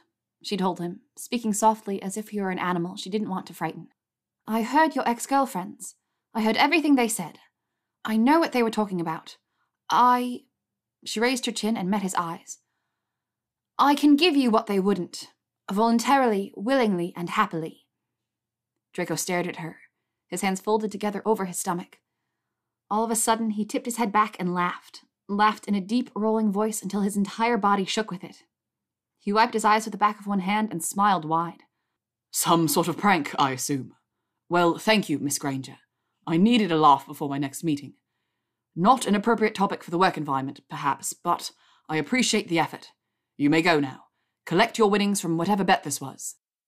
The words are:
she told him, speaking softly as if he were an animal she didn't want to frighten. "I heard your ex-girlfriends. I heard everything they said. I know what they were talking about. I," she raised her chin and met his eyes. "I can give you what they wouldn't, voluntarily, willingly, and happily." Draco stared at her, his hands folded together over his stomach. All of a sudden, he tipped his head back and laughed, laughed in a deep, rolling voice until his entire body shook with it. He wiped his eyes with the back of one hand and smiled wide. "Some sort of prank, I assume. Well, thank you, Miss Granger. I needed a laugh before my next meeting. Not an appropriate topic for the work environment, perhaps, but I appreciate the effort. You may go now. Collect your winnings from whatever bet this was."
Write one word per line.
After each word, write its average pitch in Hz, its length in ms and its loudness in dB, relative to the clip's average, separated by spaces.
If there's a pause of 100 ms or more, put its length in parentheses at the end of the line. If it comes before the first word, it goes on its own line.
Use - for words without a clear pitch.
(420)
she - 140 -6
told 185 240 0
him, 175 220 -8 (140)
speaking 233 360 -4
softly 214 500 0
as 190 140 -8
if 214 140 -10
he 208 100 -6
were 190 100 -2
an 185 80 -4
animal 180 380 -4
she 196 140 -12
didn't 214 180 -4
want 185 180 -8
to 175 80 -18
frighten. 160 380 -8 (540)
"I 220 160 -2
heard 294 340 2
your - 100 -2
ex-girlfriends. 233 880 -2 (380)
I 220 100 -4
heard 220 140 2
everything 294 380 4
they 240 140 4
said. 170 300 -8 (640)
I 220 120 -2
know 262 240 4
what 320 120 0
they 247 100 2
were 226 80 0
talking 196 300 -2
about. 165 360 -8 (540)
I," 247 560 2 (580)
she - 160 -6
raised 240 260 0
her 233 60 -2
chin 220 240 -2
and 185 140 -2
met 202 120 0
his 185 120 -4
eyes. 170 440 -8 (1200)
"I 277 160 6
can 294 220 6
give 320 180 4
you 262 160 4
what 220 160 4
they 202 140 0
wouldn't, 185 500 -2 (400)
voluntarily, 233 840 2
willingly, 202 580 0
and 175 160 -6
happily." 165 560 -4 (1080)
Draco 170 220 -6
stared 180 300 -2
at 160 100 -8
her, 160 240 -12 (480)
his 180 120 -8
hands 190 200 -2
folded 214 300 -2
together 202 360 -6
over 208 180 2
his 180 140 -8
stomach. 175 400 -6 (920)
All 214 140 0
of 226 60 -2
a 233 60 -2
sudden, 226 360 0
he 208 120 -2
tipped 240 220 -6
his 240 100 -6
head 220 160 0
back 214 260 2
and 180 140 -2
laughed, - 520 -6 (220)
laughed 208 400 0
in 208 80 0
a 202 60 0
deep, 233 340 -2
rolling 220 380 0
voice 214 300 -2
until 196 180 -4
his 202 160 -2
entire 226 400 0
body 202 300 2
shook 220 240 -4
with 180 120 -12
it. - 220 -20 (720)
He - 140 -4
wiped 226 220 4
his 220 100 0
eyes 214 220 4
with 214 60 -10
the 202 60 -10
back 208 220 0
of - 60 -14
one 202 140 -2
hand 214 300 0
and 165 140 -8
smiled 196 400 0
wide. 165 400 -4 (640)
"Some 170 380 2
sort 170 200 0
of 160 100 -4
prank, 185 400 2
I 139 140 2
assume. 131 440 -6 (520)
Well, 170 280 2
thank 214 320 0
you, 147 100 -2
Miss 139 200 -4
Granger. 135 400 -8 (480)
I 165 100 0
needed 214 340 4
a 165 60 2
laugh 151 300 6
before 151 240 -8
my 139 80 -6
next 139 260 -6
meeting. 143 320 -4 (800)
Not 220 320 2
an 202 80 2
appropriate 220 400 0
topic 190 280 -2
for - 80 -16
the 170 80 -2
work 180 200 2
environment, 143 500 -6
perhaps, 147 460 -6
but - 380 -4 (360)
I 156 80 -4
appreciate 220 520 0
the 170 100 0
effort. - 340 -4 (460)
You 143 100 2
may 160 140 4
go 165 180 4
now. 135 280 -8 (360)
Collect 214 320 2
your 214 140 4
winnings 202 300 0
from 165 180 -2
whatever 196 260 0
bet 185 180 2
this 147 180 -8
was." - 360 -12 (320)